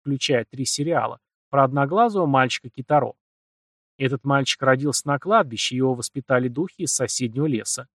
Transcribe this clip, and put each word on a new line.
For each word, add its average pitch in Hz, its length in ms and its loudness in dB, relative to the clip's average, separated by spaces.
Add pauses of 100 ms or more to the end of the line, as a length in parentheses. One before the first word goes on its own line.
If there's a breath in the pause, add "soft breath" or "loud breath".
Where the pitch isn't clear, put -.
включая 135 420 0
три 123 220 -8
сериала, 139 560 -2 (280)
про 139 140 4
одноглазого 170 600 2
мальчика 131 440 0
Китаро. 135 440 0 (840)
Этот 131 260 -2
мальчик 139 360 0
родился 135 460 2
на 143 100 0
кладбище, 151 580 0
его 131 200 2
воспитали 127 540 -2
духи 165 340 -6
из 143 100 -4
соседнего 127 540 -2
леса. 120 480 -4